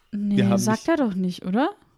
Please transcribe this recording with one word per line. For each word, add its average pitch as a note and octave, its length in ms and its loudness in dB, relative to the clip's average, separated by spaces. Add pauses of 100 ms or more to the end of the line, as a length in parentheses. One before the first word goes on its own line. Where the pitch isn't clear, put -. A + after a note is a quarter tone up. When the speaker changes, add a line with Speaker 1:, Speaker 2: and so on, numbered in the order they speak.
(120)
Speaker 1:
Nee, G3+ 260 -2
Speaker 2:
Wir G3 100 4
haben G3 100 4
Speaker 1:
sagt A3 280 -2
Speaker 2:
nicht - 20 -4
Speaker 1:
er E4 80 2
doch A#3 180 0
nicht, F#3 300 -4
oder? A#3+ 260 0 (280)